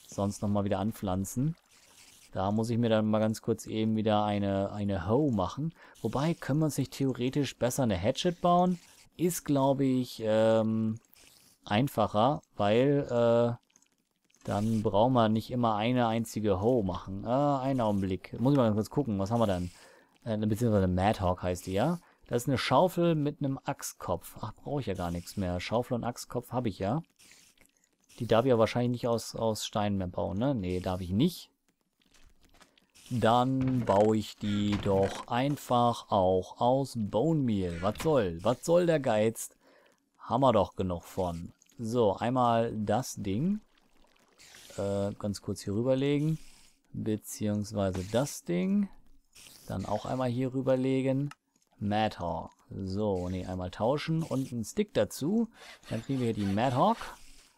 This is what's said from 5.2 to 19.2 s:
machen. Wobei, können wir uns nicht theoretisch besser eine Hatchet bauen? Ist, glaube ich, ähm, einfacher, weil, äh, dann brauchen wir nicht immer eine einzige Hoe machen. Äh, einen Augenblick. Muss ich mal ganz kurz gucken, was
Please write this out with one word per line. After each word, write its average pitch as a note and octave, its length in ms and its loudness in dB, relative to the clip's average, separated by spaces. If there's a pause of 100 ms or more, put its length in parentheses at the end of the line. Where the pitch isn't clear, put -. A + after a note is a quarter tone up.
machen. A2+ 420 -2 (280)
Wobei, C#3 320 -2
können C#3+ 260 -2
wir D#3+ 60 2
uns D3 120 -2
nicht C3 140 -4
theoretisch C3+ 640 -2
besser - 260 0
eine G#2+ 120 2
Hatchet C3 460 -2
bauen? F3+ 360 4 (380)
Ist, F3 300 -2
glaube C#3 400 2
ich, B2+ 400 -2
ähm, A2 720 2 (640)
einfacher, A2+ 800 2 (160)
weil, B2+ 520 4
äh, A#2 460 4 (880)
dann G#2+ 400 0
brauchen A2 300 4
wir A2+ 160 6
nicht A2 200 0
immer A#2+ 260 0
eine A#2+ 320 2
einzige G#2+ 540 0
Hoe A#2 220 4
machen. F#2+ 400 -6
Äh, A2 60 -4
einen C3+ 500 0
Augenblick. G2 600 0
Muss B2+ 120 4
ich C#3+ 60 4
mal B2 80 4
ganz G#2+ 100 2
kurz G#2+ 140 -2
gucken, A#2 280 -2
was F#2+ 140 -2